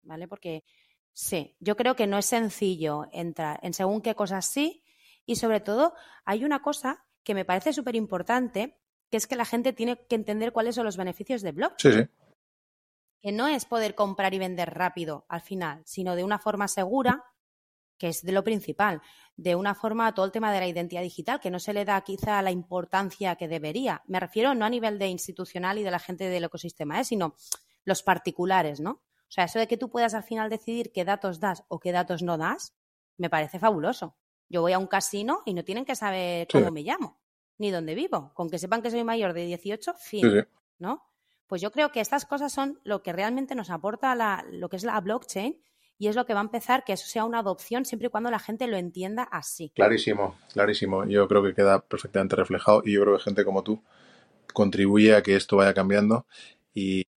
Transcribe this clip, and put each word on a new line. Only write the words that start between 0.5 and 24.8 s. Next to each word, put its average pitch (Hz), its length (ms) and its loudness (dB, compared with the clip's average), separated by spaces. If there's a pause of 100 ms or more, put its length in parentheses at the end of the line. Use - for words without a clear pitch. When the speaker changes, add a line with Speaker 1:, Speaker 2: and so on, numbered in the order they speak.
Speaker 1:
sí, - 460 -6
yo 208 160 0
creo 247 200 2
que 226 100 2
no 196 120 0
es 202 80 0
sencillo 185 840 0
entrar 160 520 -6
en 175 100 -6
según 202 280 0
qué 220 120 -2
cosas 190 320 -4
sí, 302 380 -2 (420)
y 233 120 -2
sobre 220 240 2
todo 247 320 2 (320)
hay 214 180 0
una 285 180 0
cosa 294 440 -4 (180)
que 214 100 -4
me 190 120 -2
parece 185 260 0
superimportante, 233 1040 -2 (320)
que - 80 -2
es 220 80 -2
que 247 120 -6
la 233 80 0
gente 240 260 0
tiene 240 360 -4
que 240 80 0
entender 220 360 -2
cuáles 233 240 0
son 240 80 -2
los 202 140 -2
beneficios 190 440 -4
de 170 120 -4
blockchain. 156 400 4
Speaker 2:
Sí, 107 80 6
sí. 139 80 -2 (1120)
Speaker 1:
Que 202 100 -8
no 226 160 0
es 294 160 -2
poder 220 320 -2
comprar 196 380 0
y 190 60 -2
vender 180 340 -4
rápido 165 560 -4
al - 100 -6
final, 160 460 -8
sino 180 320 -4
de 180 80 -2
una 208 140 -2
forma 202 280 -2
segura, 233 560 0 (720)
que 175 120 -4
es 165 140 -6
de 190 100 -2
lo 190 100 4
principal, 196 580 0 (360)
de 170 180 2
una 196 200 0
forma 226 320 0
a 220 60 0
todo 190 120 2
el 196 80 -6
tema 220 180 0
de 196 80 2
la 180 80 0
identidad 175 340 -4
digital, 185 380 -6
que 190 120 -6
no 180 80 -4
se 208 140 -6
le 202 120 -2
da 202 160 2
quizá 202 400 -2
la 190 100 0
importancia 180 840 -2
que 175 100 -8
debería. 160 600 -4
Me 185 120 -2
refiero 220 340 0
no 220 120 0
a 220 40 2
nivel 220 300 -2